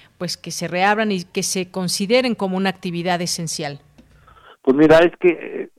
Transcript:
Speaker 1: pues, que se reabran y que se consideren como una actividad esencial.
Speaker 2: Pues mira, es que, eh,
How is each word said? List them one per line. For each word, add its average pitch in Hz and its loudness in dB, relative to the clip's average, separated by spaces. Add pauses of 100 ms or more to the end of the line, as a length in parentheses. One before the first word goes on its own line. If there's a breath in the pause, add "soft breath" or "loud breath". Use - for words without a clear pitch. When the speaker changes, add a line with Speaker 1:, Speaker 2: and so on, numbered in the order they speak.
(200 soft breath)
Speaker 1:
pues, 175 -8
que - -14
se 170 -8
reabran 208 0
y 185 -4
que - -8
se 185 -6
consideren 202 0
como 185 -4
una 190 -2
actividad 180 -4
esencial. 160 -6 (880 soft breath)
Speaker 2:
Pues 131 4
mira, 156 8
es 170 4
que, 180 2
eh, - -4